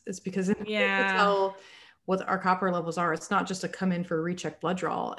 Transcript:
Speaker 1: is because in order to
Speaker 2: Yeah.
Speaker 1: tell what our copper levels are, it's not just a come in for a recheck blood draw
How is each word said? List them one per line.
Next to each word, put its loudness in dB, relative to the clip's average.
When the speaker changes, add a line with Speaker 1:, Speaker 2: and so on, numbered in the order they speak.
Speaker 1:
is -8
because -2
in 4
order -6
to -6
Speaker 2:
Yeah. 2
Speaker 1:
tell 4
what 0
our 0
copper 2
levels -2
are, 2
it's -6
not 2
just -4
a -4
come 0
in 0
for -2
a 0
recheck -4
blood 0
draw -2